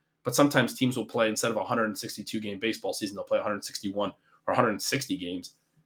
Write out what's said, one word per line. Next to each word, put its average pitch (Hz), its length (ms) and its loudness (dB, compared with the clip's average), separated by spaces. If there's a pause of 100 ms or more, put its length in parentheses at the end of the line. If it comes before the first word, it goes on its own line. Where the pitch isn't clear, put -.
(240)
But 123 100 -2
sometimes 143 400 6
teams 123 220 2
will 113 100 -2
play, 117 220 2
instead 110 220 0
of 113 60 -2
a 98 80 -2
hundred 117 220 0
and 104 100 -2
sixty-two 110 440 -8
game 101 180 -6
baseball 110 340 -2
season, 101 240 -4
they'll 92 80 -6
play 107 140 2
a - 40 0
hundred 104 220 -4
sixty-one 98 480 -4 (340)
or 92 60 0
a 90 40 4
hundred 113 260 4
sixty 131 340 -2
games 90 380 -8 (320)